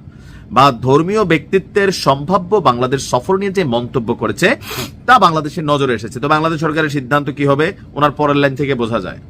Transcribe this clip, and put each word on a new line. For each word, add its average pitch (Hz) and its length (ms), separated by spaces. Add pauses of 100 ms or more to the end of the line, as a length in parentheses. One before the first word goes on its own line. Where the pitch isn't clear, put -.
(520)
বা 135 200
ধর্মীয় 156 520
ব্যক্তিত্বের 190 680
সম্ভাব্য 175 640
বাংলাদেশ 131 540
সফর 160 280
নিয়ে 196 140
যে 185 120
মন্তব্য 120 500
করেছে, 113 420 (500)
তা 247 140
বাংলাদেশের 160 440
নজরে 143 300
এসেছে। 110 260
তো 139 80
বাংলাদেশ 156 340
সরকারের 156 280
সিদ্ধান্ত 143 400
কি 139 160
হবে, 143 280 (200)
ওনার 143 180
পরের 143 240
লাইন 139 200
থেকে 139 200
বোঝা 117 240
যায়। 87 180 (120)